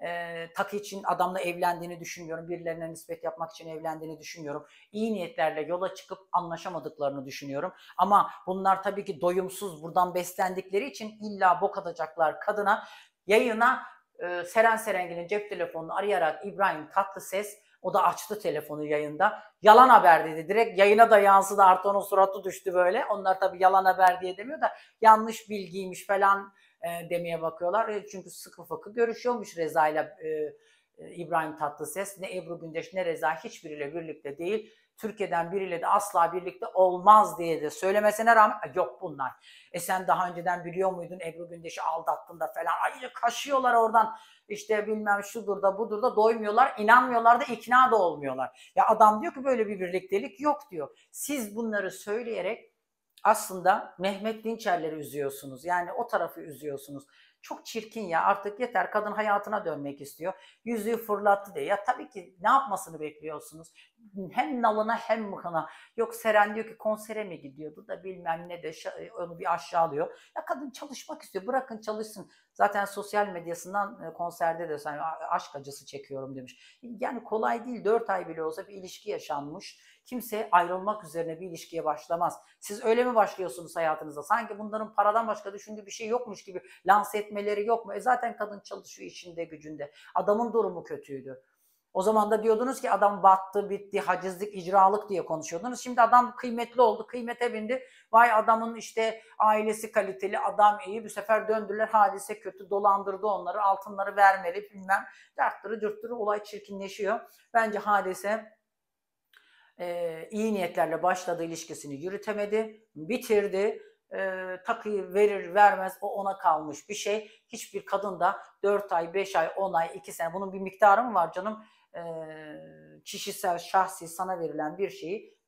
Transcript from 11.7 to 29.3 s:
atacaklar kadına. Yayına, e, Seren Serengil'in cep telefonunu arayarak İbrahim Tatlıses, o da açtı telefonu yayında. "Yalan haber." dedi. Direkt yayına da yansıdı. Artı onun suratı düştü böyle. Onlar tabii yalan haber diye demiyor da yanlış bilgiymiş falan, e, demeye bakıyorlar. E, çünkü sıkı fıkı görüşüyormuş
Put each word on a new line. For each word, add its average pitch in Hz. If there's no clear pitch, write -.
atacaklar 160
kadına. 208
Yayına, 233
e, 175
Seren 226
Serengil'in 180
cep 208
telefonunu 165
arayarak 190
İbrahim 170
Tatlıses, 196
o 185
da 190
açtı 175
telefonu 151
yayında. 151
"Yalan 226
haber." 180
dedi. 156
Direkt 202
yayına 214
da 220
yansıdı. 196
Artı 185
onun 202
suratı 190
düştü 185
böyle. 185
Onlar 190
tabii 180
yalan 190
haber 185
diye 185
demiyor 254
da 226
yanlış 220
bilgiymiş 185
falan, 196
e, 170
demeye 170
bakıyorlar. 180
E, 208
çünkü 180
sıkı -
fıkı 165
görüşüyormuş 226